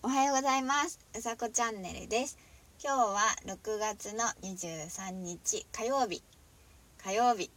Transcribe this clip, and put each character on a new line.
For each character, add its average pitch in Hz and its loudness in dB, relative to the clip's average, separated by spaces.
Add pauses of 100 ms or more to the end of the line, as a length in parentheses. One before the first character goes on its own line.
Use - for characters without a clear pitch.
お - 0
は 269 4
よ 277 4
う - 4
ご 269 4
ざ 269 4
い 269 2
ま 285 2
す。 - -4 (180)
う - -4
さ 226 -4
こ 233 -2
チ 240 0
ャ 226 -2
ン 196 -8
ネ 180 -8
ル - -12
で 240 2
す。 - -12 (420)
今 277 0
日 269 4
は 208 4 (260)
六 208 -4
月 208 -4
の 226 -2 (200)
二 190 -8
十 180 -8 (200)
三 185 -8
日 175 -4
火 226 -4
曜 262 2
日。 175 -6 (840)
火 190 -2
曜 240 6
日。 180 -4